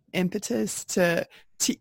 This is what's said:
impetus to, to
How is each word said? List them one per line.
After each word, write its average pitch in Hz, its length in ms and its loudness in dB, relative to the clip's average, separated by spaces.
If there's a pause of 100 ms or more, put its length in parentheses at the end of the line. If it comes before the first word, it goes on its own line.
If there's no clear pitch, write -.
(140)
impetus 202 720 -2
to, 170 400 2 (320)
to - 220 0